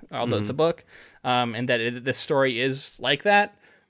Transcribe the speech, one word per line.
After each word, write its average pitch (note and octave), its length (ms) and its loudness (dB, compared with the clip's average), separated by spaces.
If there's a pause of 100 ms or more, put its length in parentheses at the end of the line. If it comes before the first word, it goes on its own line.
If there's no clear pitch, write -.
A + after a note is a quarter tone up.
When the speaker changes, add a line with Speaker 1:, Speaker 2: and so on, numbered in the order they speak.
(120)
Speaker 1:
although A#2+ 260 0
it's G#2 120 -2
a B2 40 -4
Speaker 2:
Mm-hmm. C#3 40 -10
Speaker 1:
book, E3 280 0 (380)
um, B2 300 0
and A#2+ 160 -4
that B2 120 2
it, A#2+ 240 -4
this C3 120 -2
story C3+ 420 0
is C3+ 400 -4
like C3 240 0
that." G#3 320 4 (340)